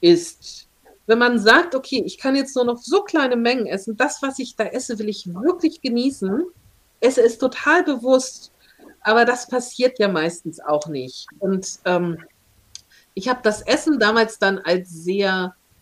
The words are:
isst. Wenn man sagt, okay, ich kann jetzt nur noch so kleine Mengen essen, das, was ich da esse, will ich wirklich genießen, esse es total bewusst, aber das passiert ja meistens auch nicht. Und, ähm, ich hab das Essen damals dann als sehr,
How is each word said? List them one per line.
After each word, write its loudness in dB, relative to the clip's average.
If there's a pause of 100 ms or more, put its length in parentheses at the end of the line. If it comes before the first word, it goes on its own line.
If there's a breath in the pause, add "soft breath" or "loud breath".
isst. 2 (400)
Wenn 4
man 2
sagt, 6
okay, -2
ich -10
kann 0
jetzt -2
nur 0
noch -2
so 0
kleine 0
Mengen 0
essen, -6
das, -2
was -6
ich -10
da -2
esse, -6
will -6
ich -8
wirklich -2
genießen, -2 (560)
esse 4
es 4
total 2
bewusst, -2 (500 soft breath)
aber 4
das 0
passiert -2
ja 2
meistens -4
auch -2
nicht. -10 (120)
Und, -4
ähm, -2 (960 soft breath)
ich -6
hab -2
das 0
Essen 0
damals 2
dann 0
als -2
sehr, -2 (280)